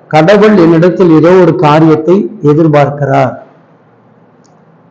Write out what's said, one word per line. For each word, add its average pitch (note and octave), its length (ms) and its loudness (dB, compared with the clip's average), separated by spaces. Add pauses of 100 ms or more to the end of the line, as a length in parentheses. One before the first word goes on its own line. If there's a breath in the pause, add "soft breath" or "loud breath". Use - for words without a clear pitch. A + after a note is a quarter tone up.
கடவுள் G3 500 2
என்னிடத்தில் E3+ 580 2
ஏதோ D#3+ 240 2
ஒரு E3 160 2
காரியத்தை D#3 600 0 (260)
எதிர்பார்க்கிறார், C#3+ 920 -2 (1600)